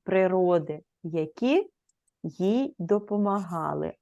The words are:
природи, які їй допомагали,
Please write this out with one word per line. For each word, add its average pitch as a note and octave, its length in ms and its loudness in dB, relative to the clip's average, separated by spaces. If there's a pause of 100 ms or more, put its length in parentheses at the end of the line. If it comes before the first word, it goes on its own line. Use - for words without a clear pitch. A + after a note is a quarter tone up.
природи, F3+ 760 2 (200)
які G3+ 680 0 (520)
їй G#3 560 -2
допомагали, F3+ 1200 -2